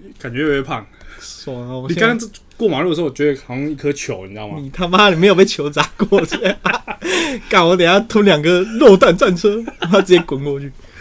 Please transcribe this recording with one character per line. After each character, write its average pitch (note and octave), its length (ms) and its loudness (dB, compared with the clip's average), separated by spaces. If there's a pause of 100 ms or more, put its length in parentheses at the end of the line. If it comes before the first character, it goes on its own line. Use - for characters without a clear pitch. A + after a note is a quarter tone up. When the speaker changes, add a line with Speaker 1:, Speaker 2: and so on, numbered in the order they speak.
(180)
Speaker 1:
感 B2+ 140 -14
觉 A#2+ 80 -6
越 D3+ 100 0
来 C#3+ 60 0
越 C#3 60 -2
胖？ B2 240 -8 (340)
Speaker 2:
爽 B2 500 -14
啊， B2+ 80 -10
我 C3 120 -10
现 E3 80 -2
在 A3+ 160 0
Speaker 1:
你 A#3 40 -4
刚 - 0 -
刚 A3+ 120 -10 (260)
过 A3+ 140 -2
马 C#3 120 -2
路 F3+ 80 -2
的 D#3+ 60 -2
时 E3 60 -6
候， E3 60 -2
我 C3 60 -6
觉 D3 180 0
得 C3 140 -6
好 B2 100 -12
像 C#3+ 140 -6
一 D3+ 60 -8
颗 C#3+ 160 -4
球， G#2 340 -10
你 F#2+ 60 -18
知 G2+ 60 -16
道 G#2+ 100 -12
吗？ B2+ 120 -12
Speaker 2:
你 C3+ 100 -12
他 F3 180 -6
妈 G3 220 4
的 E3+ 80 2
没 F3+ 100 4
有 G3 80 6
被 F3+ 80 6
球 D3 260 -2
砸 D3 140 -2 (140)
过， G3+ 240 2 (580)
<laughs> E4 680 -6
干， F3 180 4
我 F3+ 80 4
等 F3+ 100 2
一 E3 40 4
下 F#3+ 120 4
吞 A3 220 0
两 F3 180 4
个 F3 200 2 (180)
肉 B3 160 10
弹 G3+ 200 4
战 G3+ 200 2
车， G#3 260 0 (200)
他 F#3 180 2
直 F#3+ 140 2
接 F3 80 6
滚 C#3 220 -8
过 C#3+ 160 -4
去。 C#3 120 -12 (300)